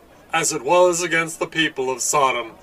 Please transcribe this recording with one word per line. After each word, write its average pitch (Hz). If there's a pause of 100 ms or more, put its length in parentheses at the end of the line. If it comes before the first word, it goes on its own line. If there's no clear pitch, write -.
(320)
as 160
it 151
was 175
against 165
the 175
people 151
of 127
Sodom 123